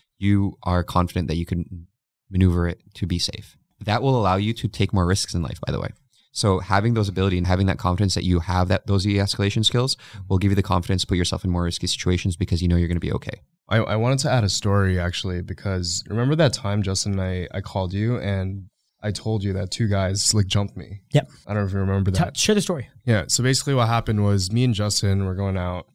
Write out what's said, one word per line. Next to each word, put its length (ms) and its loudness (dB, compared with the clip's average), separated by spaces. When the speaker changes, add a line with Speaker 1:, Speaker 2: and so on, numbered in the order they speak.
Speaker 1:
you 460 2
are 200 2
confident 440 0
that 80 -2
you 100 -2
can 420 -6
maneuver 360 4
it 120 -6
to 100 -6
be 140 -2
safe. 380 -8
That 180 0
will 160 4
allow 200 4
you 160 0
to 140 -4
take 260 -2
more 120 4
risks 300 0
in 80 0
life, 220 -8
by 60 -4
the 100 -2
way. 80 -6
So 280 2
having 360 2
those 120 2
ability 300 0
and 100 0
having 200 2
that 100 0
confidence 380 0
that 100 -4
you 140 4
have 300 0
that, 180 0
those 160 2
de-escalation 600 0
skills 320 0
will 100 2
give 140 4
you 40 2
the 80 2
confidence 380 0
to 60 -6
put 100 0
yourself 280 -2
in 40 0
more 140 0
risky 240 -4
situations 480 0
because 260 -2
you 60 2
know 100 4
you're 120 2
gonna 100 0
be 140 -4
okay. 280 -6
Speaker 2:
I, 100 2
I 160 0
wanted 240 0
to 120 -2
add 120 2
a 60 2
story, 500 0
actually, 420 -4
because 680 -4
remember 280 0
that 180 4
time, 300 -2
Justin, 360 -2
I, 340 -4
I 80 -6
called 320 -4
you 240 0
and 480 -4
I 100 -4
told 320 -4
you 100 0
that 180 -4
two 160 -2
guys, 460 0
like, 140 2
jumped 280 -2
me. 260 -14
Speaker 3:
Yep. 160 2
Speaker 2:
I 60 -6
don't 100 -2
know 40 -2
if 60 -4
you 60 -2
remember 320 0
Speaker 3:
T-, 80 2
Speaker 2:
that. 180 0
Speaker 3:
share 180 2
the 60 2
story. 280 -4
Speaker 2:
Yeah. 220 2
So 160 0
basically 300 2
what 140 4
happened 360 0
was 280 2
me 140 2
and 80 4
Justin 520 0
were 100 -4
going 220 -2
out. 380 -4